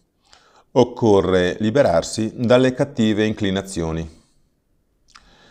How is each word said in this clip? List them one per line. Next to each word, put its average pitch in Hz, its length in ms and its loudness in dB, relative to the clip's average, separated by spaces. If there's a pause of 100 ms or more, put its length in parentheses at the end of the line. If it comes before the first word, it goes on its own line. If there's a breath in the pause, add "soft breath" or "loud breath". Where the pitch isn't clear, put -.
(720 soft breath)
Occorre 98 880 2
liberarsi 107 800 0
dalle 127 360 2
cattive 110 520 0
inclinazioni. 95 840 -4 (1400 soft breath)